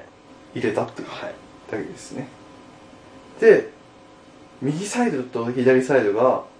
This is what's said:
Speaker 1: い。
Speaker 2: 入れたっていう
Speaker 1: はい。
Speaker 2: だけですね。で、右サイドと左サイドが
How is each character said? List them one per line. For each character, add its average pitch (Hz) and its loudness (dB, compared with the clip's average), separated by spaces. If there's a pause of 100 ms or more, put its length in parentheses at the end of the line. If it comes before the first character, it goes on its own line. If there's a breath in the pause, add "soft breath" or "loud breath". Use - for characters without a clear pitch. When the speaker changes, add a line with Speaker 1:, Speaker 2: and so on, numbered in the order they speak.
(540)
Speaker 1:
い。 131 -10
Speaker 2:
入 117 -2
れ 104 -2
た - -2
っ - -8
て - -16
い - -12
う - -18
Speaker 1:
は - -14
い。 - -12 (380)
Speaker 2:
だ 110 -8
け 98 -8
で - -14
す - -20
ね。 - -12 (1120)
で、 214 6 (920)
右 151 -4
サ 240 -2
イ 202 -2
ド 131 -6
と 117 -6
左 127 4
サ 131 2
イ 120 4
ド 101 0
が 120 2 (160)